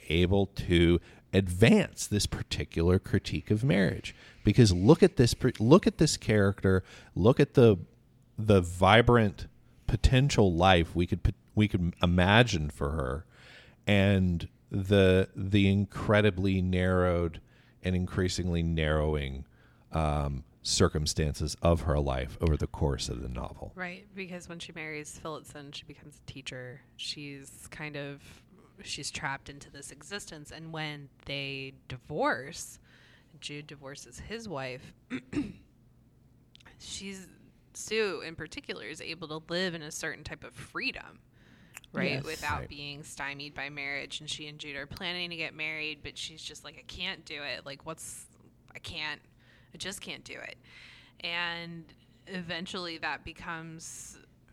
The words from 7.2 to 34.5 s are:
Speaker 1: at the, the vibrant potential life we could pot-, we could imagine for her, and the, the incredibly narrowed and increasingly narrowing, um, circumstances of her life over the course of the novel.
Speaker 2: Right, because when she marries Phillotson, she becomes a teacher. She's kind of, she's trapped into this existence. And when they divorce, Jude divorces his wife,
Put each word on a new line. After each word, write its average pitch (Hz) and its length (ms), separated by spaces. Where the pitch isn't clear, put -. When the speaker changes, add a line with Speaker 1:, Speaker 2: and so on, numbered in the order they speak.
Speaker 1:
at 139 140
the, 117 220
the 107 220
vibrant 101 840
potential 127 680
life 85 420
we 87 120
could - 160
pot-, - 120
we 107 140
could 85 340
imagine 90 640
for 71 220
her, 71 340
and 95 640
the, 95 640
the 98 340
incredibly 98 880
narrowed 90 800
and 92 100
increasingly 90 720
narrowing, 76 800
um, 73 500
circumstances 78 920
of 85 220
her 73 180
life 65 400
over 80 160
the - 100
course 69 440
of 60 120
the 64 60
novel. - 460
Speaker 2:
Right, 185 400
because 180 340
when 170 100
she 165 140
marries 156 460
Phillotson, 147 540
she - 120
becomes 147 320
a - 140
teacher. 127 500
She's 139 760
kind 151 280
of, 143 240
she's - 280
trapped 139 400
into 139 200
this 139 220
existence. 156 580
And 160 220
when 151 380
they 139 480
divorce, 151 920
Jude 147 260
divorces 139 540
his 226 280
wife, 131 460